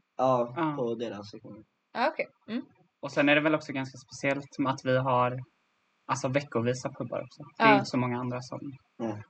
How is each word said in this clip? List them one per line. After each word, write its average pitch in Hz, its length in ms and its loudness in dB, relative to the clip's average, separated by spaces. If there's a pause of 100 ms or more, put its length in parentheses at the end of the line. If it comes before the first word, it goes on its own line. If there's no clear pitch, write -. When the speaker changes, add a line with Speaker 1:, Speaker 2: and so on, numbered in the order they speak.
(180)
Speaker 1:
Ja, 123 380 4
Speaker 2:
Ja. 156 220 0
Speaker 1:
på 117 180 -2
deras 107 360 -8
sektioner. 110 320 -18 (300)
Speaker 3:
Ja, 254 200 0
okej. - 120 -4 (240)
Mm. 240 120 -6 (400)
Speaker 2:
Och 143 100 -8
sen 143 180 4
är 147 60 8
det 151 60 4
väl 156 140 4
också 147 180 -4
ganska 135 240 -6
speciellt 139 640 -4
med 135 140 2
att 135 100 -10
vi 131 140 4
har, 127 400 2 (720)
alltså, 131 200 -2
veckovisa 127 600 0
pubbar - 340 -6
också. - 200 -18 (140)
Det 226 60 0
är 226 40 8
Speaker 3:
Ja. 214 60 10
Speaker 2:
inte 202 120 4
så - 120 -2
många 123 220 0
andra 123 220 -6
som, - 180 -10 (400)
Speaker 1:
Nej. 110 300 -4